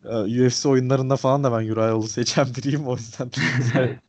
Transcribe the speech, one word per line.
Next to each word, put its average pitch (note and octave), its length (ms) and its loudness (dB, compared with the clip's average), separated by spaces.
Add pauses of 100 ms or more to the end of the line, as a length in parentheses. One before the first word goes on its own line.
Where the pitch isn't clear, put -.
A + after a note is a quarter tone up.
e, A2 120 -6
U A#2 320 2
F - 20 4
C B2+ 180 -2
oyunlarında C3 480 2
falan C3+ 280 2
da B2+ 80 2
ben A2 160 -2
Uriah A2 220 2
Hall'u A2 180 0
seçen B2 380 0
biriyim. C#3 400 -4
O B2+ 100 -2
yüzden A2+ 320 -10
<laughs> B2 440 -2
se-, B2+ 240 0 (120)